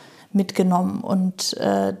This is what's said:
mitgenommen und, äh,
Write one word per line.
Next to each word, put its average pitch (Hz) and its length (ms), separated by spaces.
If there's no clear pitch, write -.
mitgenommen 185 680
und, - 560
äh, - 440